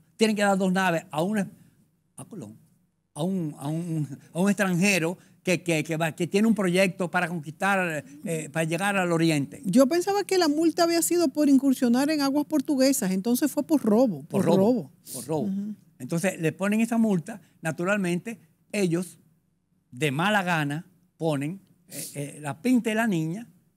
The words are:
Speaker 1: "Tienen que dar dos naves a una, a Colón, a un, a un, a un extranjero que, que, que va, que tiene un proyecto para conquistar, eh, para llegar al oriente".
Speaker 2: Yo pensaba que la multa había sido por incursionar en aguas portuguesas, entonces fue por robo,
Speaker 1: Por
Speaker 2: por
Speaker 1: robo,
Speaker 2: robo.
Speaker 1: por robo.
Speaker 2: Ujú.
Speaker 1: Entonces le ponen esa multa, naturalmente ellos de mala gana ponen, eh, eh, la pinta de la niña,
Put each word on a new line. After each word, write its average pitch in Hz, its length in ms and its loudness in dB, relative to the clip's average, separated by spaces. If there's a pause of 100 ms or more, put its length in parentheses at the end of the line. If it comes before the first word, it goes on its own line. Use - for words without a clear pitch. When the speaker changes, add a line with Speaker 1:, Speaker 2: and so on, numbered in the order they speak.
(160)
Speaker 1:
"Tienen 220 200 2
que 208 60 -2
dar 196 140 4
dos 185 160 2
naves 190 380 0
a 151 120 -2
una, 202 280 -2 (640)
a 131 80 -18
Colón, 113 320 -16 (580)
a 151 80 -6
un, 175 360 -4
a 139 100 -8
un, 160 380 -4 (260)
a 160 80 -4
un 196 100 4
extranjero 185 680 2 (240)
que, 180 200 0
que, 156 220 0
que 160 140 -4
va, 160 140 -2
que 170 140 -2
tiene 214 220 2
un 220 60 4
proyecto 185 560 0
para 180 180 0
conquistar, 170 720 -2 (220)
eh, 156 260 -6
para 160 140 -2
llegar 185 320 -2
al 180 160 0
oriente". 160 520 0
Speaker 2:
Yo 226 220 6
pensaba 349 380 0
que 381 140 0
la 339 100 4
multa 320 360 2
había 339 180 2
sido 339 260 0
por 302 220 2
incursionar 269 600 2
en 302 120 -2
aguas 277 240 0
portuguesas, 269 680 0
entonces 240 400 0
fue 294 120 -2
por 302 180 2
robo, 208 400 2
Speaker 1:
Por 165 60 -18
Speaker 2:
por 196 180 0
Speaker 1:
robo, 170 100 6
Speaker 2:
robo. 202 340 2 (220)
Speaker 1:
por - 140 -12
robo. 156 200 -2
Speaker 2:
Ujú. 202 280 -6 (240)
Speaker 1:
Entonces 175 420 -4
le 160 120 0
ponen 202 280 -2
esa 226 180 0
multa, 214 420 0 (220)
naturalmente 180 760 -2 (320)
ellos 185 460 -2 (720)
de 139 200 -2
mala 190 320 0
gana 156 440 -2 (320)
ponen, 160 420 -4 (280)
eh, - 260 -12
eh, 143 260 -10
la 143 220 -8
pinta 240 280 2
de 214 60 -2
la 226 100 0
niña, 170 400 -2 (300)